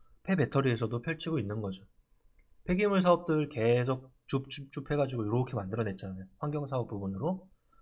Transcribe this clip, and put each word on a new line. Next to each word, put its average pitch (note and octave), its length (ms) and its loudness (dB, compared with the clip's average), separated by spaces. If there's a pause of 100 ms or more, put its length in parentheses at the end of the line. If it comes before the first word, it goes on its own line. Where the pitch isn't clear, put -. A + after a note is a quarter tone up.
(220)
폐배터리에서도 A#2+ 800 2
펼치고 D#3+ 360 -4
있는 G#2 220 -4
거죠. F#2+ 240 -6 (800)
폐기물 F#3+ 380 2
사업들 E3+ 460 4
계속 B2 640 2 (140)
줍줍줍 C3+ 640 -4
해가지고 C3 340 0
이렇게 B2 300 0
만들어냈잖아요. G2 680 -4 (140)
환경사업 C#3 500 -4
부분으로. G#2 600 -4 (340)